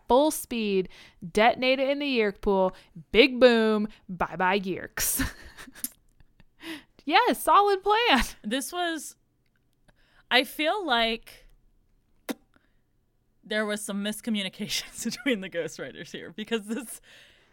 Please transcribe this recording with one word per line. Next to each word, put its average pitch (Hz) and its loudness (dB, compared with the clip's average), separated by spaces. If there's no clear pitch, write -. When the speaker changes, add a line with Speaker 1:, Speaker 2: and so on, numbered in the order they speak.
Speaker 1:
full 285 6
speed, 202 -2
detonate 254 2
it 269 0
in 285 -2
the 285 -4
Yeerk 208 0
pool, 190 2
big 254 6
boom, 220 6
bye-bye 180 -2
Yeerks." - -4
<laughs> - -20
Yeah, 392 4
solid 381 2
plan. 403 4
Speaker 2:
This 254 -6
was, 339 -6
I 254 2
feel 349 -4
like 233 -2
there 214 -2
was 208 -4
some 202 -6
miscommunications 202 -6
<laughs> - -8
between 233 0
the 190 -10
ghostwriters 160 -10
here - -14
because 220 -6
this 226 -10